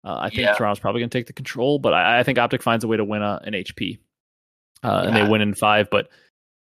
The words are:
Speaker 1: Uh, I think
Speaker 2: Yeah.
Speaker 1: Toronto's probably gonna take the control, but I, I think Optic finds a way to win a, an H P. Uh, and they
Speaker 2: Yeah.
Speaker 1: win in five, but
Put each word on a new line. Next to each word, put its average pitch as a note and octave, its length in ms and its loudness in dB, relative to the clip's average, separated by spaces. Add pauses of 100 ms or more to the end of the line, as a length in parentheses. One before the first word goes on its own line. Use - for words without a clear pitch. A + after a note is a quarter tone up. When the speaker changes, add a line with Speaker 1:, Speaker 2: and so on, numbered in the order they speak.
Speaker 1:
Uh, E2+ 160 -6
I F2 100 -4
think - 140 -6
Speaker 2:
Yeah. G#2 100 4
Speaker 1:
Toronto's G#2 260 0
probably G#2+ 220 -2
gonna A#2 80 -4
take B2 180 -4
the - 60 -20
control, C3 460 -2
but A#2 140 2
I, F#2 260 4
I B2 40 4
think B2+ 140 0
Optic A#2+ 260 0
finds A#2 200 2
a A#2 40 -4
way A2 100 0
to G#2+ 80 0
win G#2 160 -4
a, G#2 220 -4
an G#2 100 -10
H G2 240 -8
P. G2+ 220 -8 (840)
Uh, G2+ 220 0
and A2 100 0
they G#2+ 60 6
Speaker 2:
Yeah. G#2 80 2
Speaker 1:
win G#2+ 120 4
in G#2 120 0
five, G#2 360 2
but G2+ 200 0 (600)